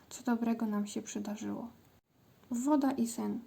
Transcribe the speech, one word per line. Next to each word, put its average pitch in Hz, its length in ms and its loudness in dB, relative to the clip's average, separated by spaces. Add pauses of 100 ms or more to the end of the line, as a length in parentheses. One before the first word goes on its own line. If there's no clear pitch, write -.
co - 140 -14
dobrego 233 440 0
nam 208 200 0
się 214 160 -6
przydarzyło. 208 640 -6 (840)
Woda 269 400 4
i 233 160 2
sen. 214 400 -2